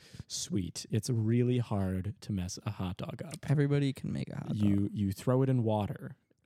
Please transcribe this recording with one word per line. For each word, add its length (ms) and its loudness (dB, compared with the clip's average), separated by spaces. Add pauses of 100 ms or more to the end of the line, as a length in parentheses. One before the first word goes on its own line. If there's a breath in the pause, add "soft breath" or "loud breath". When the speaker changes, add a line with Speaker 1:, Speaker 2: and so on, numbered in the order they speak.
(280 loud breath)
Speaker 1:
"Sweet." 640 -4
It's 200 0
really 480 4
hard 640 -2
to 100 -6
mess 320 -2
a 60 -2
hot 260 -4
dog 300 -8
up. 80 -10 (160)
Speaker 2:
Everybody 420 4
can 220 -6
make 160 -4
a 60 -8
hot 120 -6
dog. 80 -2
Speaker 1:
You, 380 4
you 180 2
throw 300 2
it 80 4
in 120 4
water, 540 -2 (300)